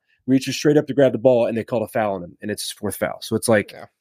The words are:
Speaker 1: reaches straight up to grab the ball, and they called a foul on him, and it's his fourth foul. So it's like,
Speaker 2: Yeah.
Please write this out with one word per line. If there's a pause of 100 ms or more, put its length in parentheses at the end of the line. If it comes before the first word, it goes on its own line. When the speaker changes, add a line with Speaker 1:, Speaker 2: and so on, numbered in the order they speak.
(260)
Speaker 1:
reaches
straight
up
to
grab
the
ball,
and
they
called
a
foul
on
him,
and
it's
his
fourth
foul.
So
it's
like,
Speaker 2:
Yeah. (160)